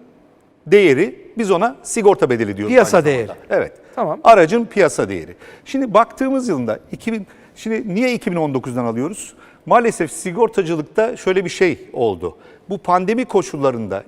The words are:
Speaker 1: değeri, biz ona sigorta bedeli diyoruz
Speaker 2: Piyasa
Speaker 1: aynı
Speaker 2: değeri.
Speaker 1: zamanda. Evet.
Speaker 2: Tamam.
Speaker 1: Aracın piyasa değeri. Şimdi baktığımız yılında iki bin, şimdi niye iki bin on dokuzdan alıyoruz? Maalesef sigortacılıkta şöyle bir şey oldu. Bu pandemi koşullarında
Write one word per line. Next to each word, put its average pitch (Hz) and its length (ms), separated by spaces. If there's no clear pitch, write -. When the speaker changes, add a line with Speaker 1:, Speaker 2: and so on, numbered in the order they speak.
Speaker 1:
değeri, 185 600
biz 208 140
ona 208 320
sigorta 190 460
bedeli 110 280
diyoruz 104 160
Speaker 2:
Piyasa 208 240
Speaker 1:
aynı 151 80
Speaker 2:
değeri. 127 220
Speaker 1:
zamanda. 87 220
Evet. 170 220
Speaker 2:
Tamam. 190 280
Speaker 1:
Aracın 214 420
piyasa 147 440
değeri. 85 260
Şimdi 262 280
baktığımız 254 560
yılında 123 300
iki - 220
bin, 208 140
şimdi 220 400
niye 247 180
iki 208 180
bin 175 40
on 156 180
dokuzdan 123 320
alıyoruz? 123 480
Maalesef 180 460
sigortacılıkta 185 1080
şöyle 185 280
bir 170 40
şey 170 300
oldu. 95 440
Bu 196 80
pandemi 185 480
koşullarında 123 840